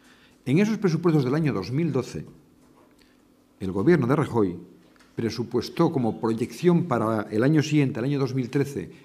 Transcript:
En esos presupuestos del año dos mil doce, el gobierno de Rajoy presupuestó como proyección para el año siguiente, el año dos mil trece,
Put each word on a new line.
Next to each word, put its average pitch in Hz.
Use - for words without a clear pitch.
En 139
esos 214
presupuestos 160
del 127
año 151
dos 98
mil 139
doce, 92
el 95
gobierno 123
de 139
Rajoy 107
presupuestó 117
como 117
proyección 120
para 113
el 110
año 147
siguiente, 139
el 120
año 143
dos 131
mil 127
trece, 135